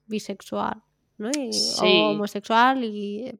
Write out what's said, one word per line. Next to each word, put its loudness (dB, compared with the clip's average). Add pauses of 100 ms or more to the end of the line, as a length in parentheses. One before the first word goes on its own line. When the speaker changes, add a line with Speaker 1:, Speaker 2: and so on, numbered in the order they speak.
Speaker 1:
bisexual, -6 (340)
¿no? -6
Y, -4
Speaker 2:
Sí. 4
Speaker 1:
o 4
homosexual 2
y, -6